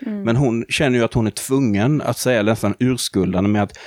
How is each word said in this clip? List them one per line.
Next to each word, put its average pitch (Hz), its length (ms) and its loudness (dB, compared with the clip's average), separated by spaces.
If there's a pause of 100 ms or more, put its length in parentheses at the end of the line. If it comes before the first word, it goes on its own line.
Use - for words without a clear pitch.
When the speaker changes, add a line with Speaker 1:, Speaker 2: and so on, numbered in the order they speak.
Speaker 1:
Mm. 208 180 -8
Speaker 2:
Men 113 120 0
hon 117 340 0
känner 131 300 0
ju 117 60 2
att - 80 -4
hon 110 140 2
är 101 40 -2
tvungen 131 720 0
att 120 160 -4
säga 120 260 0
nästan 107 360 0
urskuldande 101 680 0
med 104 140 2
att, - 240 -8